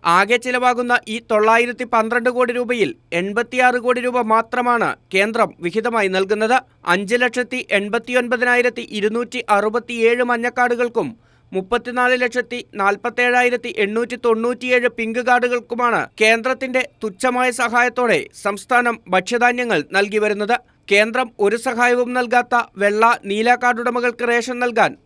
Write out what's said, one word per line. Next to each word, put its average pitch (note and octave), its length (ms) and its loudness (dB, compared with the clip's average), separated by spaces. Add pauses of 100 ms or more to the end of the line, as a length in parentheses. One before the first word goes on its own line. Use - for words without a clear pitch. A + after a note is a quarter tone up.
(160)
ആകെ G3+ 300 2
ചിലവാകുന്ന B3 480 0 (200)
ഈ - 20 -6 (140)
തൊള്ളായിരത്തി A#3 640 2
പന്ത്രണ്ട് A#3 420 0
കോടി B3 220 0
രൂപയിൽ A#3 320 0 (300)
എൺപത്തിയാറ് A#3+ 680 0
കോടി B3 200 0
രൂപ B3 160 0 (120)
മാത്രമാണ് A3+ 560 0 (240)
കേന്ദ്രം F#3+ 360 0 (160)
വിഹിതമായി G#3+ 500 -2
നൽകുന്നത്. G#3+ 420 0 (360)
അഞ്ച് G3+ 300 0
ലക്ഷത്തി B3 380 -4 (160)
എൺപത്തിയൊൻപതിനായിരത്തി A#3+ 1080 0 (140)
ഇരുന്നൂറ്റി A#3 420 -4 (160)
അറുപത്തിയേഴ് A#3 760 0
മഞ്ഞക്കാർഡുകൾക്കും A#3+ 760 0 (420)
മുപ്പത്തിനാല് A#3+ 680 0
ലക്ഷത്തി B3 360 -4 (220)
നാൽപത്തേഴായിരത്തി A#3+ 920 0 (140)
എണ്ണൂറ്റി A3+ 400 -4
തൊണ്ണൂറ്റിയേഴ് A#3+ 720 0
പിങ്ക് A3+ 300 -4
കാർഡുകൾക്കുമാണ് A#3+ 720 0 (200)
കേന്ദ്രത്തിന്റെ B3+ 600 0 (220)
തുച്ഛമായ B3 460 -2 (100)
സഹായത്തോടെ A#3+ 580 2 (280)
സംസ്ഥാനം A#3 500 0 (180)
ഭക്ഷ്യധാന്യങ്ങൾ A#3 680 2 (180)
നൽകി G#3 260 0
വരുന്നത്. G#3 340 -2 (340)
കേന്ദ്രം A3+ 360 2 (180)
ഒരു G3+ 180 2
സഹായവും B3 540 2
നൽകാത്ത B3 380 0 (260)
വെള്ള, G#3 220 2 (260)
നീല A3 320 2
കാർഡുടമകൾക്ക് A#3+ 680 -2
റേഷൻ A#3+ 340 -2
നൽകാൻ A3 280 2 (140)